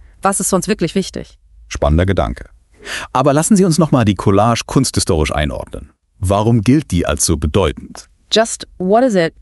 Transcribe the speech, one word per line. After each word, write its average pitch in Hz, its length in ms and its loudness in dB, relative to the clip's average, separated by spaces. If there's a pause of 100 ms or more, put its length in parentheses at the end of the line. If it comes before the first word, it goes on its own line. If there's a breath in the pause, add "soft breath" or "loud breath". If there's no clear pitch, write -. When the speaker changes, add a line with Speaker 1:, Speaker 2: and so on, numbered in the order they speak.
(220)
Speaker 1:
Was 190 180 0
ist 196 100 -4
sonst 180 180 0
wirklich 185 280 -2
wichtig? - 420 -6 (300)
Speaker 2:
Spannender 78 380 0
Gedanke. 82 440 -4 (640 loud breath)
Aber 139 200 2
lassen 160 220 2
Sie 180 100 4
uns 160 120 2
noch 165 140 2
mal 123 140 4
die 101 100 2
Collage 107 500 2
kunsthistorisch 92 680 0
einordnen. - 580 -6 (260)
Warum 107 440 2
gilt 135 280 2
die 85 160 0
als 73 200 -2
so 82 120 0
bedeutend? - 680 -2 (240)
Speaker 1:
Just - 360 -2 (120)
what 202 240 2
is 240 120 2
it 165 260 0